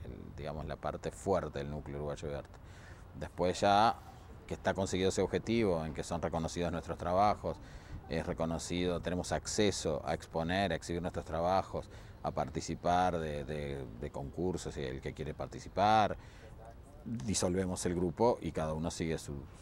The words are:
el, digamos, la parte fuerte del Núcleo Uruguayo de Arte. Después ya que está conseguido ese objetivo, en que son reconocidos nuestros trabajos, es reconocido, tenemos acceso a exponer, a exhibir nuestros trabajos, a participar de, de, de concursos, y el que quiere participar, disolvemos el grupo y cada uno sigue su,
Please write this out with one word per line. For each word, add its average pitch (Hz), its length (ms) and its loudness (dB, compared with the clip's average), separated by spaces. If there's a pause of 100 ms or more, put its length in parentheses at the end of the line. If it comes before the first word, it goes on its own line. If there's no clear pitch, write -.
el, 50 320 -12
digamos, 76 300 -6
la 71 100 -4
parte - 340 -4
fuerte 78 500 2
del 71 100 -4
Núcleo 71 260 -6
Uruguayo 73 320 -4
de 71 80 -4
Arte. - 220 -12 (600)
Después 87 400 0
ya 101 380 8 (500)
que - 60 -6
está 92 220 2
conseguido 92 340 2
ese 95 140 4
objetivo, 92 640 2
en 78 80 -4
que 82 80 -4
son 85 180 -2
reconocidos 85 500 0
nuestros 82 280 -4
trabajos, 90 580 2 (540)
es 80 160 0
reconocido, 85 760 0
tenemos 85 320 -2
acceso 85 720 2
a 69 80 -2
exponer, 82 600 0
a - 20 2
exhibir 85 260 -2
nuestros 85 240 -4
trabajos, 87 640 2 (340)
a 78 100 0
participar 85 840 2
de, 73 260 -2
de, 69 420 -4 (120)
de 69 120 -6
concursos, 82 640 -2
y 76 60 -4
el 67 180 -4
que 73 140 -6
quiere 73 180 -6
participar, 95 840 4 (880)
disolvemos 92 800 0
el 87 80 2
grupo 90 480 4
y 82 100 -2
cada 78 220 0
uno 80 160 0
sigue 80 260 0
su, - 180 -8 (280)